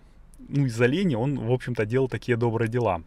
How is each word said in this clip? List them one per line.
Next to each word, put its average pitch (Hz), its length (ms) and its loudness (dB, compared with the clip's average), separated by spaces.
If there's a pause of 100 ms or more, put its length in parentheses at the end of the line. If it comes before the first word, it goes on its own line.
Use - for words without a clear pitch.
(480)
ну, 139 180 0
из-за 120 200 2
лени 156 300 2
он, 131 220 -2
в 117 140 -2
общем-то, 123 340 0
делал 127 220 0
такие 117 300 -2
добрые 113 320 0
дела 110 380 0